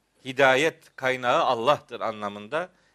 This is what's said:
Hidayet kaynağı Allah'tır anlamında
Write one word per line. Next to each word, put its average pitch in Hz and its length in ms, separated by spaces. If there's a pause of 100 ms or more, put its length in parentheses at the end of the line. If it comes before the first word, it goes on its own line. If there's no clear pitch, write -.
(260)
Hidayet 135 680
kaynağı 131 480
Allah'tır 120 580
anlamında 107 680 (260)